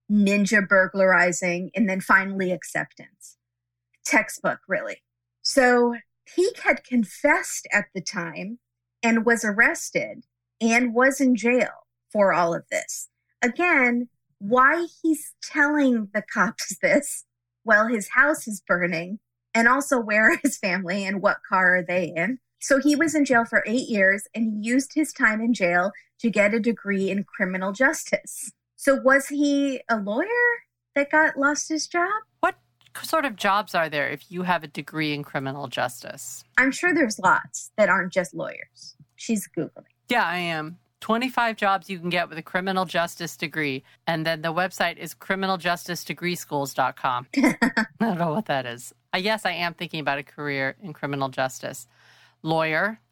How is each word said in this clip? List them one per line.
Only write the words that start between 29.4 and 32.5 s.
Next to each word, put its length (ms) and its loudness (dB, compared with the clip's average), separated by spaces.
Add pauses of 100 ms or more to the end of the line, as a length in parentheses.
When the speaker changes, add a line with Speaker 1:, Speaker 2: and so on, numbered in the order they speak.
Speaker 1:
a 80 2
lawyer 300 -2 (680)
that 160 0
got, 280 2
lost 300 0
his 180 -4
job? 220 -2 (320)
Speaker 2:
What 160 0 (460)